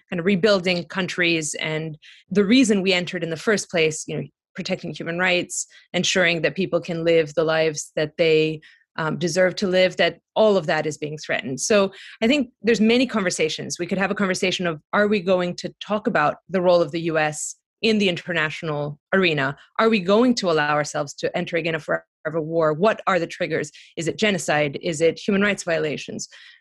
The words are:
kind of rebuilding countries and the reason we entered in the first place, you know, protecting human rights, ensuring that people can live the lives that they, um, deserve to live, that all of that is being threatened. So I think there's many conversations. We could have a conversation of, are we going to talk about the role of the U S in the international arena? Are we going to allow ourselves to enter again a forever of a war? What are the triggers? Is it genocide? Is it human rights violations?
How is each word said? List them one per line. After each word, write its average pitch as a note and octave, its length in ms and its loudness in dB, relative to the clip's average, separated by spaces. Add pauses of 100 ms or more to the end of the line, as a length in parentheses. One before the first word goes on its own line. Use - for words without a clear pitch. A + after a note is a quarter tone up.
(100)
kind F3 100 -4
of E3 60 -6
rebuilding F#3 580 2
countries E3+ 720 -2
and D#3 420 -6 (320)
the G3 140 2
reason G#3 380 4
we F#3 100 2
entered F3+ 320 -2
in E3 60 -6
the D#3+ 60 -4
first G3+ 320 -2
place, D#3+ 380 0
you D#3 100 -6
know, C#3+ 100 -6 (280)
protecting F3 400 -8
human E3+ 240 -6
rights, F3+ 480 0 (260)
ensuring E3+ 500 2
that D#3 120 0
people E3+ 260 -2
can E3 240 -6
live E3 300 2
the E3 100 0
lives D#3+ 520 -2
that D#3 200 -4
they, D#3 440 2 (380)
um, D3+ 200 -2
deserve F3 380 0
to G3+ 120 -2
live, F#3 300 2
that E3+ 220 0 (140)
all G#3+ 220 4
of E3+ 80 0
that D#3 220 -2
is D3+ 100 -4
being D3+ 220 -10
threatened. C3 420 -6
So G3+ 320 2 (300)
I A3+ 40 2
think C#4 220 2 (140)
there's G3+ 180 2
many A#3 260 4
conversations. D#3+ 720 -4
We F3 80 -6
could F3+ 120 -4
have F#3+ 120 0
a G3+ 40 -4
conversation F#3 520 -2
of, D#3+ 140 -4 (140)
are G#3 140 4
we G#3 120 2
going F3+ 360 0
to - 240 -10
talk G#3 260 -4
about D#3 300 2 (120)
the F3+ 140 -2
role F3 180 6
of D3 120 0
the E3 100 -4
U D#3+ 160 0
S D3+ 380 -2 (260)
in A3 160 4
the G3 100 2
international D#3 880 -4 (140)
arena? D3+ 420 2 (240)
Are A3 120 4
we A3 100 2
going A3 360 4
to F#3 140 0
allow D3+ 200 2
ourselves D3 460 -2
to - 200 -4
enter F3 220 -4
again D#3+ 160 -2
a D#3 40 -4
forever E3 280 -4 (200)
of D#3 80 -4
a E3 80 -2
war? D#3+ 300 0
What G#3 340 2
are F#3 120 2
the E3 80 0
triggers? D#3+ 440 -4 (260)
Is D#3 120 -4
it C#3+ 100 -4
genocide? D#3 640 0
Is D#3+ 180 -6
it D#3+ 180 2
human G3 240 0
rights G3+ 200 0
violations? D#3 680 -4 (320)